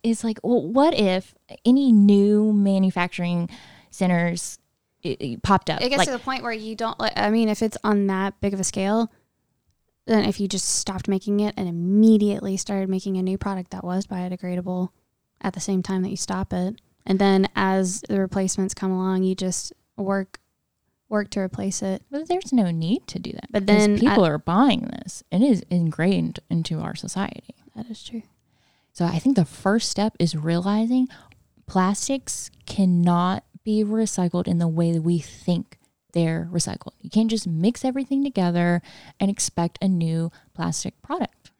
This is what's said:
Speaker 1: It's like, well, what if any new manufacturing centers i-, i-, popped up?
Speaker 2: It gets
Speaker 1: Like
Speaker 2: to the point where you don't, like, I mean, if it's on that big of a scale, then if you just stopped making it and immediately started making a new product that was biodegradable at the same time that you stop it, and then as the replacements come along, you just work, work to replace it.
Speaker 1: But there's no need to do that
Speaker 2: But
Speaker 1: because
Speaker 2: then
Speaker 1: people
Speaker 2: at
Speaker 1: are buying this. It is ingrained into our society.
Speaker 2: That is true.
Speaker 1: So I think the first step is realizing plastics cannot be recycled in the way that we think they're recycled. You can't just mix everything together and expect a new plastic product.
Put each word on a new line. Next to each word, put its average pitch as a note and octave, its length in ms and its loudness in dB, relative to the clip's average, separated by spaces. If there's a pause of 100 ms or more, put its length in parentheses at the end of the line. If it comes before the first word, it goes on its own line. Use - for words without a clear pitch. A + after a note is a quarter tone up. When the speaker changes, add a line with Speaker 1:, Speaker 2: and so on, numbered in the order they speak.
Speaker 1:
It's A3+ 180 0
like, A3 220 -2
well, A3+ 240 2
what C4+ 320 4
if F#3+ 340 0 (300)
any C4 300 6
new G#3 580 6
manufacturing F#3 1000 0 (400)
centers F3 720 -2 (460)
i-, C#3+ 160 -4
i-, B2 220 -6
popped - 260 2
up? D3+ 100 -2
Speaker 2:
It B3 120 -2
gets C#4 80 2
Speaker 1:
Like F3+ 80 4
Speaker 2:
to C#4 40 -4
the B3 80 -4
point B3+ 240 -6
where A#3+ 80 -4
you A3 240 -8
don't, A3+ 240 -6
like, A3+ 160 -4
I G#3 140 0
mean, A3+ 180 2
if G#3+ 140 -2
it's A3 240 -2
on G3+ 220 2
that F#3+ 340 -4
big G3+ 120 -2
of F#3+ 60 -6
a F#3 60 -2
scale, G#3+ 440 -2 (960)
then G#3+ 180 4
if G#3 160 -2
you G3 80 -2
just F#3+ 180 -4
stopped - 400 -4
making G3+ 320 0
it G#3 160 -2
and F#3+ 140 -4
immediately G3+ 880 4
started F#3+ 320 -4
making F#3+ 260 -2
a F#3 80 -2
new F#3+ 140 -2
product F#3+ 340 -8
that F#3 140 -10
was F#3 220 -4
biodegradable F3+ 800 -6 (500)
at - 140 -4
the - 80 -10
same F#3+ 200 -2
time F#3+ 200 -4
that F#3 80 -4
you - 80 -8
stop F#3+ 340 -6
it, F#3 300 -4 (280)
and F#3+ 100 2
then G3 360 4
as F#3+ 540 0
the G3+ 100 0
replacements F#3+ 540 -2
come F#3+ 180 -4
along, F#3 320 0
you F#3 100 0
just F#3 380 -6 (240)
work, G3 460 -4 (640)
work G#3 220 -4
to - 100 -4
replace G3 420 -4
it. F#3+ 300 -4
Speaker 1:
But D4+ 160 -8
there's F#4 240 -4
no G#3+ 180 4
need E3 380 -2
to - 100 -12
do F3+ 140 -8
that - 180 -12
Speaker 2:
But G3 160 -2
Speaker 1:
because G#3 220 6
Speaker 2:
then G#3 100 4
Speaker 1:
people A3+ 280 6
Speaker 2:
at D#3+ 60 4
Speaker 1:
are D3 60 -2
buying G3+ 440 4 (100)
this. - 400 -14
It F#3 100 2
is B3+ 280 4
ingrained E3+ 800 0
into E3 320 -2
our E3 140 -6
society. - 600 -8 (220)
Speaker 2:
That A3 120 -12
is G#3+ 140 -14
true. A#3 200 -12 (680)
Speaker 1:
So F3 140 -2
I E3 140 0
think C4+ 180 4
the E3+ 80 4
first - 440 0
step - 300 -2
is E3 160 2
realizing G3+ 720 0 (580)
plastics - 840 -2 (140)
cannot F3 800 2 (180)
be G#3+ 220 0
recycled G3+ 600 -2
in F3 120 0
the E3+ 100 2
way E3+ 240 0
that E3 100 0
we E3+ 180 2
think - 580 -6 (340)
they're E3 400 -2
recycled. - 480 -6
You - 100 -16
can't A3 200 2
just A3 180 -4
mix F3 380 0
everything C4+ 360 -2
together F3 600 0 (360)
and G3 140 0
expect - 500 -4
a G3 60 0
new E3 420 0 (240)
plastic - 480 -6
product. - 580 -8